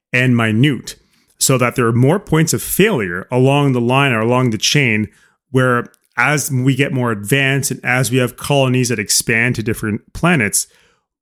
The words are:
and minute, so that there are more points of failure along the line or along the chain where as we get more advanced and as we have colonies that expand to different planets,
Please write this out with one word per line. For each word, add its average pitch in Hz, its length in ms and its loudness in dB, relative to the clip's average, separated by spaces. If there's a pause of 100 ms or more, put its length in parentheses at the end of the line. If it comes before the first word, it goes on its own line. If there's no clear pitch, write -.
(120)
and 127 240 2
minute, 117 600 0 (420)
so 131 200 2
that 120 160 0
there 120 120 0
are 113 60 2
more 135 280 2
points 160 320 0
of 113 100 -4
failure 110 680 -2
along 135 420 2
the 123 80 0
line 131 320 2
or 110 80 0
along 123 300 2
the 107 80 -2
chain 110 500 0 (420)
where 127 360 0 (300)
as 139 340 0
we 131 260 0
get 139 160 -2
more 123 180 -2
advanced 135 600 -2
and 127 140 -10
as 127 260 0
we 127 80 0
have 123 180 -2
colonies 127 540 0
that 113 80 -2
expand 117 580 -2
to 110 60 -6
different 107 500 -6
planets, 147 540 -2 (560)